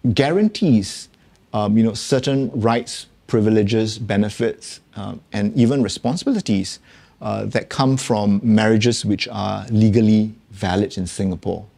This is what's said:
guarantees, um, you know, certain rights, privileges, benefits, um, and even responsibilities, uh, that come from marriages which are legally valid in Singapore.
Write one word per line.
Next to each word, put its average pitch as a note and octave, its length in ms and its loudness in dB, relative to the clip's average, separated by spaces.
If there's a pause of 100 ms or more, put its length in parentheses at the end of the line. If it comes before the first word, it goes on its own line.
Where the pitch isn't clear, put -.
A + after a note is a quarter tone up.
(140)
guarantees, D3+ 920 2 (460)
um, G#2 240 0
you A2+ 60 4
know, A2 100 2
certain C3+ 580 -2
rights, A2+ 560 -2 (200)
privileges, G#2+ 720 2
benefits, G#2 840 -4 (160)
um, G2+ 240 -12 (100)
and G#2 240 -4
even A#2+ 260 4
responsibilities, A#2+ 1000 -2 (420)
uh, G#2+ 240 -6
that G#2 240 -4
come C3+ 260 0
from G#2 480 0
marriages A2 640 2
which G2+ 240 -2
are G2+ 400 -6
legally G#2+ 640 4 (160)
valid G2 480 -2
in F#2 100 -6
Singapore. F#2 580 -6 (120)